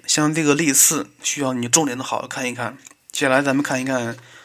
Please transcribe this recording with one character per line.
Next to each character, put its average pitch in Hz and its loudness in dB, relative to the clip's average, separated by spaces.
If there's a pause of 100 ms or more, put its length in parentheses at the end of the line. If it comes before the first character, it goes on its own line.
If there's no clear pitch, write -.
像 151 0
这 156 -2
个 147 4
例 147 2
四 - 2 (140)
需 - -4
要 131 0
你 120 -4
重 156 2
点 127 -2
的 131 -8
好 - -4
好 - -12
看 135 -6
一 123 -4
看。 120 -6 (340)
接 - -2
下 135 2
来 135 6
咱 139 0
们 143 2
看 131 -2
一 - -6
看 120 -4 (300)